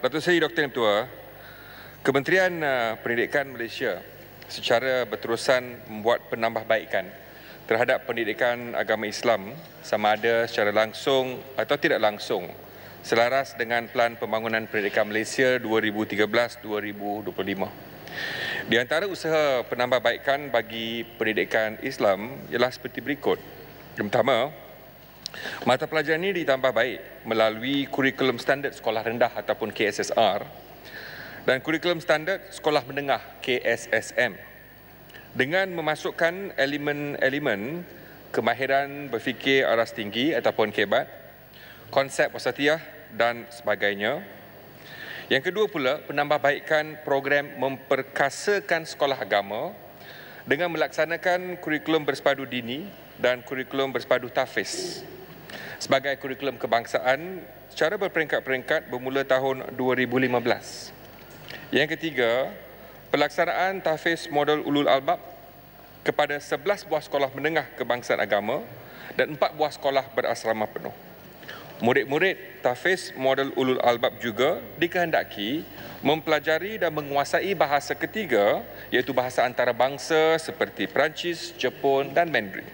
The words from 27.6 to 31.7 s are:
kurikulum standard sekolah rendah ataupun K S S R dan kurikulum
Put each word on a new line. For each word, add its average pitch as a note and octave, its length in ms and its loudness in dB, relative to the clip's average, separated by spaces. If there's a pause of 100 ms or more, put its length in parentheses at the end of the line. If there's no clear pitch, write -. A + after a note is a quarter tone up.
kurikulum C3 520 2
standard C#3 320 0
sekolah A2 320 -2
rendah A#2 320 2
ataupun G#2+ 360 -2
K G#2 200 2
S G2 160 -2
S - 80 -2
R G#2 240 4 (1040)
dan C3 200 4
kurikulum D#3+ 360 0